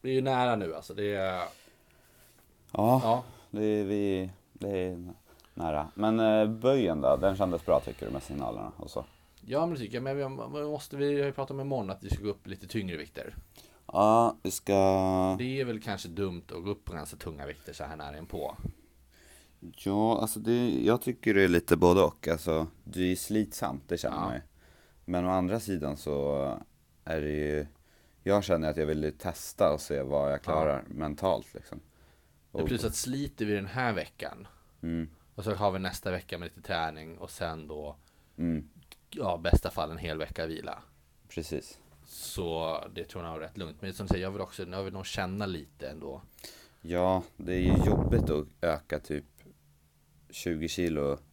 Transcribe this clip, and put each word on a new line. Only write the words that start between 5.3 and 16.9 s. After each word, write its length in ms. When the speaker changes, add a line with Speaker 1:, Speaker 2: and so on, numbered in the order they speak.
Speaker 2:
nära. 400
Men, 260
eh, 280
böjen 520
då, 160
den 200
kändes 300
bra 140
tycker 260
du 60
med 100
signalerna 540
och 140
så? 140
Speaker 1:
Ja, 260
men 80
det 60
tycker 160
jag. 80
Men 120
vi, 120
men 380
måste, 300
vi 240
har 60
ju 60
pratat 180
om 100
imorgon 300
att 140
vi 60
ska 120
gå 80
upp 160
lite 200
tyngre 300
vikter. 380
Speaker 2:
Ja, 560
vi 80
ska 240
Speaker 1:
Det 220
är 40
väl 180
kanske 260
dumt 340
att 80
gå 60
upp 140
på 80